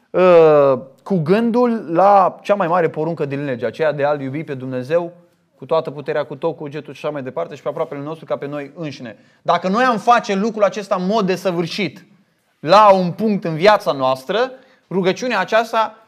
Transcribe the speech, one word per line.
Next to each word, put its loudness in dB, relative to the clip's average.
uh, 6
cu -2
gândul 0
la 4
cea 0
mai -2
mare 2
poruncă -4
din -6
lege, -4
aceea -2
de -4
a-L 0
iubi -8
pe -10
Dumnezeu -10
cu -20
toată -4
puterea, -6
cu -16
tot -6
cugetul -14
și -14
așa -6
mai -8
departe, -10
și -18
pe -8
aproapele -8
nostru -12
ca -6
pe -8
noi -10
înșine. -12
Dacă 0
noi 0
am 0
face 2
lucrul -2
acesta 0
în -4
mod 0
desăvârșit, -4
la 8
un 2
punct -2
în -4
viața 2
noastră, -2
rugăciunea -2
aceasta 0